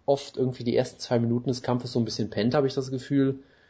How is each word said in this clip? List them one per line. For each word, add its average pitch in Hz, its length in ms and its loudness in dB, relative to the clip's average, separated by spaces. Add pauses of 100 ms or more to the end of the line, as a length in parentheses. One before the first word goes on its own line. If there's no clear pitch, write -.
oft - 320 0
irgendwie 127 280 -2
die 117 120 2
ersten 127 240 0
zwei 120 180 2
Minuten 117 300 0
des 123 140 -2
Kampfes 123 300 -2
so 127 60 0
ein 117 60 2
bisschen 107 240 -4
pennt, 117 260 0
hab 143 120 4
ich 131 80 -2
das 131 160 -4
Gefühl. 135 480 0 (320)